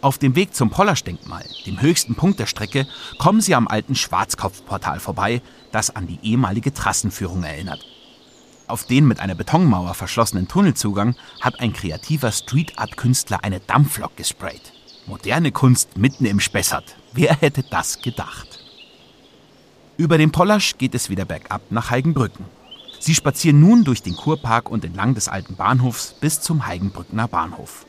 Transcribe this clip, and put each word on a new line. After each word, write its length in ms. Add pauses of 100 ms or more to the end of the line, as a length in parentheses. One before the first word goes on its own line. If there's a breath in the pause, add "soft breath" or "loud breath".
Auf 180
dem 180
Weg 180
zum 140
Pollersch-Denkmal, 760 (180)
dem 160
höchsten 340
Punkt 240
der 60
Strecke, 420 (320 loud breath)
kommen 220
Sie 140
am 120
alten 280
Schwarzkopfportal 1040
vorbei, 400 (320 loud breath)
das 240
an 100
die 140
ehemalige 540
Trassenführung 680
erinnert. 440 (800)
Auf 180
den 220
mit 120
einer 160
Betonmauer 600
verschlossenen 520
Tunnelzugang 720 (240 loud breath)
hat 180
ein 140
kreativer 600
Street-Art-Künstler 1120
eine 160
Dampflok 540
gesprayt. 600 (320)
Moderne 460
Kunst 440
mitten 300
im 120
Spessart. 580 (180)
Wer 220
hätte 260
das 400
gedacht? 600 (1300)
Über 220
den 140
Pollersch 440
geht 180
es 140
wieder 160
bergab 460
nach 180
Heigenbrücken. 560 (560)
Sie 140
spazieren 440
nun 260
durch 180
den 140
Kurpark 540
und 140
entlang 300
des 140
alten 280
Bahnhofs 640
bis 220
zum 240
Heigenbrückener 600
Bahnhof. 640